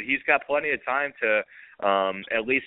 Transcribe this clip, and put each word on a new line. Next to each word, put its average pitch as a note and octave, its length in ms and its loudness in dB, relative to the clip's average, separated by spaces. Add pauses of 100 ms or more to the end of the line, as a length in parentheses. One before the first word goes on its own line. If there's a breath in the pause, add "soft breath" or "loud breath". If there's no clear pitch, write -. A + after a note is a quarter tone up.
he's C3+ 220 -2
got D3 200 2
plenty D3 260 -2
of - 120 -4
time C#3 360 -2
to, - 640 -2
um, G2 360 2 (140)
at A2 100 -2
least C3 200 -2